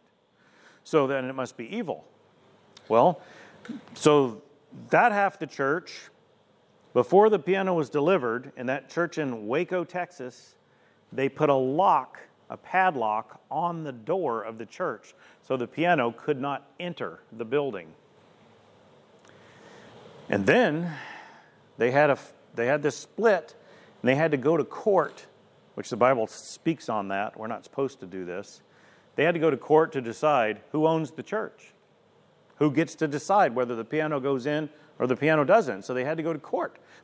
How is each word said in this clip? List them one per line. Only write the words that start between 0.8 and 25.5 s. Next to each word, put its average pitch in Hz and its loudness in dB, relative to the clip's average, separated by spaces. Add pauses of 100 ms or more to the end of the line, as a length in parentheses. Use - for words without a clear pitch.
So 143 2
then 135 -2
it 131 -8
must 131 -8
be 120 -12
evil. 156 -6 (840)
Well, 135 4 (720)
so 139 4 (480)
that 208 4
half 202 0
the 156 -8
church, 147 -4 (800)
before 190 6
the 208 2
piano 190 0
was 156 0
delivered, 135 0
in 127 -8
that 135 -6
church 165 -4
in 123 -6
Waco, 175 -2
Texas, 165 -12 (560)
they 135 0
put 147 0
a 143 6
lock, 139 2 (320)
a 113 -10
padlock, 120 -2 (100)
on 165 -4
the 143 -8
door 120 -4
of 113 -10
the 113 -10
church - -8 (280)
so 131 -4
the 120 -4
piano 156 2
could 135 -4
not 139 -8 (120)
enter 131 -10 (120)
the 113 -10
building. 117 -4 (2500)
And 101 0
then 170 2 (840)
they 120 2
had 143 6
a 135 4
f-, - -8 (220)
they 117 -2
had 143 0
this 147 0
split, - 0 (480)
and 117 2
they 131 4
had 156 2
to 147 2
go 147 2
to 143 0
court, - -2 (480)